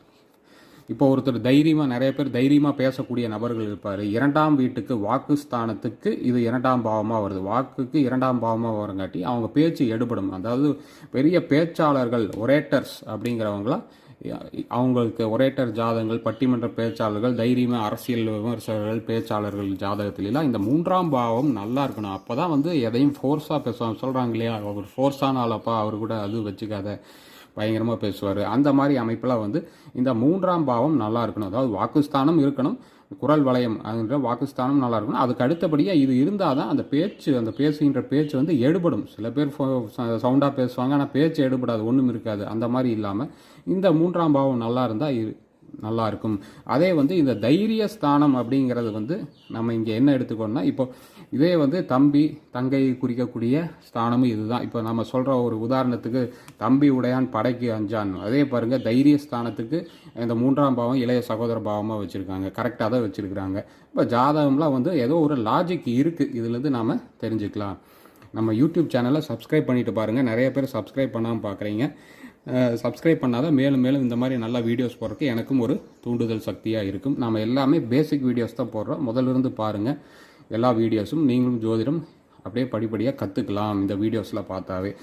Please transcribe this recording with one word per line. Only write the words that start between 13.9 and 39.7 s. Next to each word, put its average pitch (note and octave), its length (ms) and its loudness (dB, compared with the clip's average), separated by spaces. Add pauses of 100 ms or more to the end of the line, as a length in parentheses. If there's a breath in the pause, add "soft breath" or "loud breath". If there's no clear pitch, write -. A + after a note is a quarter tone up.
அவங்களுக்கு A#2+ 640 0
ஒரேட்டர் C3 420 2
ஜாதகங்கள், A2+ 500 -2
பட்டிமன்ற A#2 520 0
பேச்சாளர்கள், A2+ 600 -2
தைரியமா B2 440 2
அரசியல் A2+ 500 -2
விமர்சகர்கள், A2 760 -4
பேச்சாளர்கள் G#2 720 -4
ஜாதகத்திலலாம் G2+ 680 -2
இந்த A#2 140 0
மூன்றாம் E3 520 2
பாவம் B2 420 2
நல்லா A#2 320 -4
இருக்கணும். G#2 300 -6
அப்பதான் C3+ 360 -4
வந்து D3+ 300 2
எதையும் B2 340 2
ஃபோர்ஸா D3 440 -2
பேசுவாங்க. A2+ 400 -4
சொல்றாங்க B2+ 320 -2
இல்லையா, A2+ 320 -2
"அவர் G#2 220 -8
ஃபோர்ஸான C3+ 560 0
ஆளப்பா, A2+ 380 0
அவர் G#2+ 200 -2
கூட A2 220 -4
அது G#2+ 220 -4
வச்சுக்காத, G#2 460 -6 (680 loud breath)
பயங்கரமா A2 440 0
பேசுவாரு." G2+ 460 -2
அந்த C3+ 280 2
மாதிரி C#3 260 4
அமைப்புல A#2 400 0
வந்து G#2+ 220 -2 (340 loud breath)
இந்த B2+ 200 0
மூன்றாம் E3+ 500 2
பாவம் C3 320 2
நல்லா A2+ 260 0
இருக்கணும். G#2+ 280 -4
அதாவது B2 220 0
வாக்குஸ்தானம் C#3+ 680 2
இருக்கணும், C#3 360 0 (420 loud breath)
குரல் D3 240 2
வளையம், B2 420 0
அதுன்ற A2+ 360 -4
வாக்குஸ்தானம் C3 580 -2
நல்லா A#2+ 180 2
இருக்கணும். G#2+ 240 -2
அதுக்கு B2 240 0
அடுத்தபடியா E3 500 2
இது C3+ 200 4
இருந்தாதான் E3+ 540 2
அந்த C3+ 140 -2
பேச்சு, D#3 540 0
அந்த A2 140 -2
பேசுகின்ற C#3+ 520 0
பேச்சு D3 340 0
வந்து C3+ 240 2
எடுபடும். D3 460 2
சில A2 240 -8
பேர் C#3+ 180 0
ஃபோ-, C3 400 -2